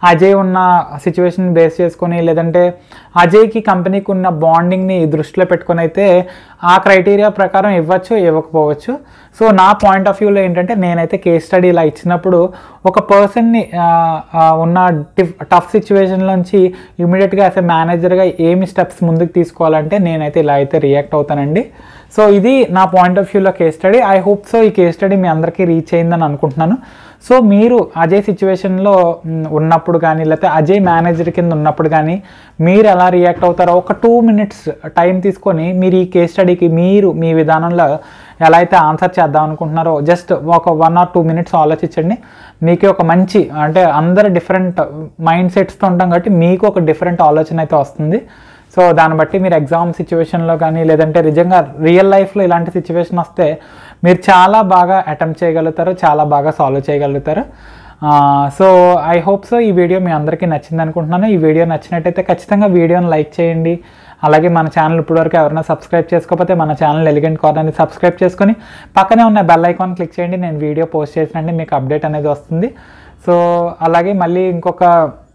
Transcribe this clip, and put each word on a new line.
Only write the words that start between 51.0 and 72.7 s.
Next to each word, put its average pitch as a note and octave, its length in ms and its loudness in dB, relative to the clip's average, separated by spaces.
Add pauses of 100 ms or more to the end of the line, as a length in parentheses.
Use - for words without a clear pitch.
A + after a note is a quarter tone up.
నిజంగా E3 600 0
real F3+ 300 4
లైఫ్లో G3 320 0
ఇలాంటి E3+ 280 -2
సిచ్యువేషన్ F3 480 -4
వస్తే, D#3 400 -4 (440)
మీరు F3 140 4 (140)
చాలా F#3+ 300 4
బాగా F#3 460 2
attempt D#3+ 360 -6
చేయగలుగుతారు, E3 520 -2 (100)
చాలా D3+ 180 2
బాగా D3 280 -2
solve C#3 380 -2
చేయగలుగుతారు. C#3+ 540 -4 (600)
ఆ, C#3+ 480 2 (100)
so F#3+ 60 4 (500)
I E3+ 120 0
hope G3 240 -2
so A#3+ 60 2
ఈ A3+ 120 0
video F3+ 280 0
మీ F3+ 120 -2
అందరికీ D#3 340 -4
నచ్చింది D#3+ 360 -4
అనుకుంటున్నాను. E3 440 -4
ఈ G#3+ 120 0
video D#3+ 280 2
నచ్చినట్టయితే E3+ 560 -6
ఖచ్చితంగా G3 460 -2
వీడియోని F3 420 2
like D#3 320 -4
చేయండి. E3 380 -2 (440)
అలాగే D#3 240 2
మన E3 200 0
channel E3 320 -2
ఇప్పటివరకు D#3+ 380 -2
ఎవరైనా D#3+ 240 0
subscribe F#3 520 -4
చేసుకోకపోతే, F3 400 -2
మన D#3+ 180 -2
channel D#3 360 -2
elegant D3+ 320 -2
కార్నర్ని D#3 320 -2
subscribe E3+ 520 -2
చేసుకొని, G3 320 0 (420)
పక్కనే A3+ 260 2
ఉన్న G#3+ 180 2
bell E3+ 240 2
icon F3+ 300 -2
click F3 240 -10
చేయండి. F3+ 180 -6
నేను E3 200 -6
video D3+ 280 -4
post D#3 320 -6
చేసినట్టే D#3+ 340 -6
మీకు D#3+ 240 -6
update C#3+ 300 -4
అనేది D3+ 220 -4
వస్తుంది. D#3+ 400 -4 (640)